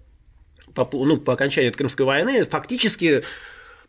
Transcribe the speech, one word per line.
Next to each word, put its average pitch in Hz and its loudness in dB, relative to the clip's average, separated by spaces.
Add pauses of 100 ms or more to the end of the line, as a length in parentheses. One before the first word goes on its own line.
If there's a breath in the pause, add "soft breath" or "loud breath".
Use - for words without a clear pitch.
(760)
по 127 0
пу-, 135 -2
ну, 147 4
по 127 -2
окончании 135 0
Крымской 131 -2
войны, 180 2
фактически, 190 0 (680 loud breath)